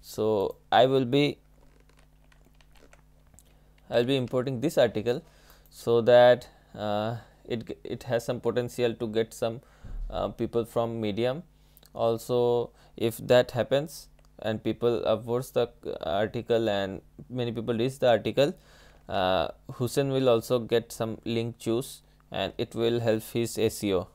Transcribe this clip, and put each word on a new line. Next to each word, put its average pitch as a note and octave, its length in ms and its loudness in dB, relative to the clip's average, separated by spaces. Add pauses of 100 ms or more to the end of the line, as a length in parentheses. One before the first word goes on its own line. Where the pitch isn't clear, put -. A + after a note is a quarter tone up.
So G#2+ 560 -2 (160)
I A2+ 140 8
will C3+ 180 2
be, C#3+ 340 0 (2500)
I'll A#2+ 140 2
be C3+ 140 2
importing B2+ 440 -2
this D#3 160 -2
article A#2+ 460 0 (480)
so A#2 300 0
that, B2 480 8 (280)
uh, G#2+ 420 -4 (260)
it A2+ 240 -6
g-, - 160 -10
it - 180 -8
has A#2 220 -2
some A#2+ 160 -4
potential A#2+ 520 -2
to A#2 140 -6
get A2 260 -2
some, A#2 280 -4 (500)
uh, F#2+ 180 -4
people A2+ 380 -4
from A#2 340 -4
Medium. A#2 420 -2 (520)
Also, A#2+ 760 0 (280)
if A2 180 -2
that B2 360 4
happens C3+ 560 -2 (320)
and A2 220 -4
people A2+ 440 0
upvotes A#2 480 -2
the A#2+ 160 0 (340)
article A2 640 -2
and G2 320 -2 (300)
many A#2+ 200 -4
people A#2 240 -4
read A#2+ 180 -2
the B2+ 180 2
article, A#2 440 2 (540)
uh, F#2 400 0 (280)
Hussein C#3 360 -2
will C3 160 2
also A#2+ 300 2
get A2+ 340 -2
some A2+ 320 -6
link A#2 340 -4
juice, A#2 440 -4 (280)
and G2 280 -4
it - 160 -6
will A#2 260 0
help A2 220 0 (100)
his A#2 240 -2
S G#2 260 0
E G2+ 120 0
O. F2+ 200 -2